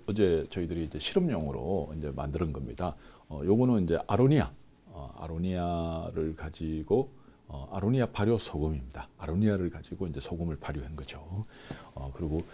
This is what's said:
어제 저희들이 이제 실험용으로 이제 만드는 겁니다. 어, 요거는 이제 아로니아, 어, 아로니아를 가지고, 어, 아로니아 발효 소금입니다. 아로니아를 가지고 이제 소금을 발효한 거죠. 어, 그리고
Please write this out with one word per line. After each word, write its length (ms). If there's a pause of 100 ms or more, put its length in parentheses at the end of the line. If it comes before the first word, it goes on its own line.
어제 440
저희들이 340
이제 160
실험용으로 1000
이제 140
만드는 400
겁니다. 420 (340)
어, 160
요거는 380
이제 240
아로니아, 460 (400)
어, 260
아로니아를 1160
가지고, 760 (380)
어, 240
아로니아 400
발효 260
소금입니다. 680 (100)
아로니아를 520
가지고 360
이제 140
소금을 400
발효한 340
거죠. 500 (520)
어, 180
그리고 400